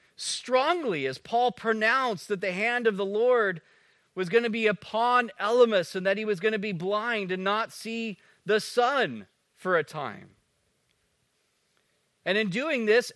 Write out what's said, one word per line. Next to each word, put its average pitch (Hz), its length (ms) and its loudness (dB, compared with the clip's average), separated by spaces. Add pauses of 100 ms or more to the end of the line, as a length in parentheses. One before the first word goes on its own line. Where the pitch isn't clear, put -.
(160)
strongly 254 920 0
as 135 120 -4
Paul 240 340 0
pronounced 226 760 0
that 196 120 -2
the 190 120 -2
hand 233 340 -2
of 208 100 2
the 202 80 -2
Lord 214 560 2 (540)
was 185 140 -4
gonna 233 220 2
be 220 160 0
upon 233 720 2
Elymas 220 560 4
and 190 120 -2
that 196 100 2
he 214 80 -6
was 208 160 -2
gonna 214 180 0
be 202 140 -4
blind 202 580 -4
and 185 140 -4
not 208 280 -2
see 226 460 -8 (280)
the 202 140 2
sun 233 640 0 (300)
for 185 200 0
a 160 80 2
time. 104 460 -10 (1900)
And 190 140 2
in 214 100 0
doing 247 380 -2
this, 233 300 4